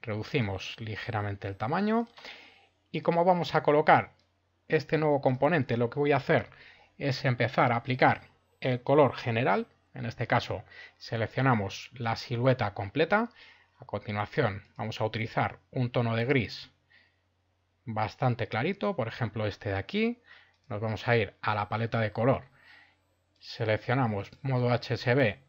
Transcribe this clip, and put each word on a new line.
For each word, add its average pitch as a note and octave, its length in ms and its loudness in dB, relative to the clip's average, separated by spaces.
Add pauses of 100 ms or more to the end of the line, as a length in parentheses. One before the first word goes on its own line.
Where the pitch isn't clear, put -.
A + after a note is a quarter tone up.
Reducimos G#2+ 800 -4
ligeramente G#2 680 -6
el G2 80 -8
tamaño G#3 520 0 (800)
y D#3+ 120 -4
como E3+ 220 2
vamos F3+ 300 2
a D#3 80 4
colocar D3 500 6 (540)
este D#3 320 0
nuevo D3+ 220 2
componente, C3+ 560 2
lo A#2+ 120 2
que B2+ 100 -6
voy D3 140 2
a C#3 40 4
hacer C3+ 340 0 (480)
es C#3 260 -4
empezar B2+ 480 2
a A#2 40 2
aplicar B2+ 460 2 (380)
el B2+ 220 -2
color C#3+ 340 4
general. C#3+ 500 0 (280)
En B2+ 100 -10
este A2+ 220 -6
caso G#2 380 0 (340)
seleccionamos A2+ 960 -2
la A#2 220 -4
silueta A#2+ 580 0
completa. E3+ 560 0 (480)
A - 60 -20
continuación G#2 800 -4 (120)
vamos A2 240 -6
a A#2 40 0
utilizar A2 560 -4 (100)
un B2 200 -2
tono A#2 260 0
de A#2 80 0
gris B2+ 460 -2 (1120)
bastante A2+ 640 -2
clarito, F3+ 480 -2
por A2+ 120 -4
ejemplo A2 380 -4
este G#2 240 -6
de G2 60 -2
aquí. A3 440 -2 (480)
Nos G#2 120 -6
vamos A2 280 -4
a A#2+ 80 4
ir G#2+ 240 0
a A2 140 -2
la G#2 140 -2
paleta A2+ 320 -2
de G#2+ 120 -2
color, G2+ 320 0 (960)
seleccionamos A2 920 -2 (120)
modo B2 280 0
H A#2+ 240 -2
S A#2+ 200 0
B B2 340 2